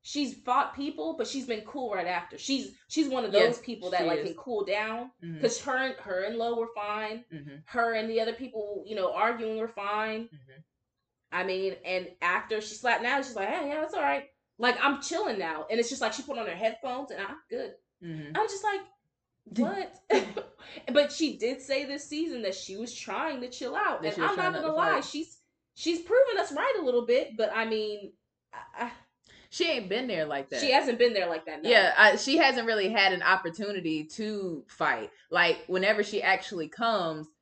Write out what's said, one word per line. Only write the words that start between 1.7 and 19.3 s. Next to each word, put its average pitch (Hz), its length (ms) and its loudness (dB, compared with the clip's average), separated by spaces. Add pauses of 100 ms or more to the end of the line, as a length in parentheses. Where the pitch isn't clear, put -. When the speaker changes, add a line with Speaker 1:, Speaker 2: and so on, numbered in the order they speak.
Speaker 1:
right 175 140 -2
after. 180 300 -4
She's, - 360 -4 (140)
she's 302 220 0
one 247 160 0
of 196 60 -2
those 202 100 8
Speaker 2:
Yes, 240 200 4
Speaker 1:
people 208 280 -8
that, 180 120 2
Speaker 2:
she 170 60 2
Speaker 1:
like, 156 120 2
Speaker 2:
is. 160 80 -2
Speaker 1:
can 165 100 -6
cool 220 260 -4
down. 220 480 -2 (120)
Speaker 2:
Mm-hmm. 160 180 -6
Speaker 1:
'Cause 226 200 2
her 262 160 -2
and, 262 180 -2
her 190 300 -4
and 226 120 -4
Lo 233 220 0
were 226 160 -2
fine. 214 580 -6
Speaker 2:
Mm-hmm. 143 220 -12 (100)
Speaker 1:
Her 233 300 0
and 220 140 -2
the 220 120 2
other 226 120 0
people, 208 520 -8
you 214 100 -8
know, 185 180 0
arguing 220 440 0
were 226 100 -2
fine. 220 580 -4
Speaker 2:
Mm-hmm. 135 360 -20 (680)
Speaker 1:
I 180 120 -2
mean, 190 400 -2
and 180 240 -4 (140)
after 214 400 0
she - 140 -12
slapped 233 280 0
Natalie, 269 200 2
she's 233 120 -10
like, 202 140 -2
"Hey, 302 180 -2
yeah, 302 140 -2
that's 311 120 -4
all 349 80 -2
right. 285 240 0 (320)
Like, 240 240 2
I'm 269 200 2
chilling 330 360 -2
now." 160 320 -4
And 226 120 0
it's 233 80 0
just 269 120 -6
like 220 120 0
she 269 100 -8
put 269 140 -6
on 220 80 -4
her 170 100 -6
headphones 247 560 -4
and 170 100 -10
I'm 208 140 -8 (140)
good. 240 240 -8 (280)
Speaker 2:
Mm-hmm. 156 360 -6
Speaker 1:
I'm 427 100 2
just 415 160 -6
like, 403 180 0 (680)